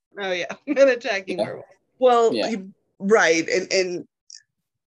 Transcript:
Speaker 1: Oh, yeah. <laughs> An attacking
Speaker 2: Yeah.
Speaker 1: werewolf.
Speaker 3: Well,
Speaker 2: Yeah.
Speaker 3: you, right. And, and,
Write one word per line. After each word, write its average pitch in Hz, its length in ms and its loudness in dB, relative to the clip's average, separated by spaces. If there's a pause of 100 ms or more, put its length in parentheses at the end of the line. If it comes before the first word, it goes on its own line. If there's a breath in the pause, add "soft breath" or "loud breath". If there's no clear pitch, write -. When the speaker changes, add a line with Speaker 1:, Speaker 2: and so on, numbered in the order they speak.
(180)
Speaker 1:
Oh, 196 140 -6
yeah. 180 260 -6
<laughs> - 80 -20
An 269 220 4
attacking 196 500 -4
Speaker 2:
Yeah. - 60 0
Speaker 1:
werewolf. - 220 -12 (320)
Speaker 3:
Well, 240 360 4
Speaker 2:
Yeah. 208 140 -2
Speaker 3:
you, 196 240 -8 (260)
right. 180 500 2
And, - 240 -4
and, 185 360 -4 (920 loud breath)